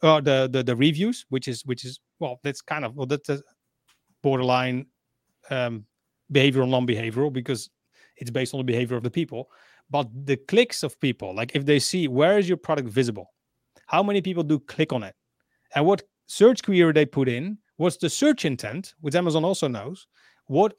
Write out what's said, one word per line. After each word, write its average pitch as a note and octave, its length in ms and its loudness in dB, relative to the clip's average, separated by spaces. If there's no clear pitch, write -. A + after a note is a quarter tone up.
uh, D#3 200 6
the, C3 280 2
the, C3 120 0
the A#2+ 120 0
reviews, D#3+ 540 0
which C3 180 -6
is, B2 200 -8
which B2+ 180 -8
is, C3 160 -16
well, B2+ 220 -8
that's C#3 200 -6
kind D3+ 240 -6
of, A#2 100 -10
well, C#3 100 -6
that's C#3+ 220 -4
a C#3+ 140 -4
borderline, B2+ 640 0
um, A#2+ 340 -4
behavioral, C3 380 4
non-behavioral, B2 600 -2
because B2+ 380 -6
it's A#2+ 140 -12
based B2+ 240 -4
on C#3 60 -6
the B2+ 40 -4
behavior B2 320 -2
of A2+ 60 -6
the A#2+ 80 -4
people. C3 400 -6
But C#3+ 180 -2
the C#3 140 0
clicks - 440 0
of C#3+ 180 -6
people, G#2+ 360 -4
like, A#2 180 -6
if C#3 120 -2
they D3 140 4
see, E3+ 280 -2
where D#3 300 4
is F#3 100 0
your F#3 80 0
product D3 320 -4
visible? G#2+ 460 -4
How E3+ 140 2
many G3+ 200 0
people E3+ 200 -2
do D3+ 160 0
click - 360 -4
on A#2 80 -4
it? F#2+ 120 -14
And C#3+ 100 2
what F#3+ 180 2
search A3+ 360 6
query F3 320 4
they D3+ 100 6
put C3+ 240 0
in? D3+ 300 -4
What's E3 200 0
the D#3+ 140 -2
search - 340 2
intent, C3+ 560 -6
which D3+ 140 -4
Amazon E3 300 2
also F3 240 -2
knows? B2 400 -10
What G3 320 2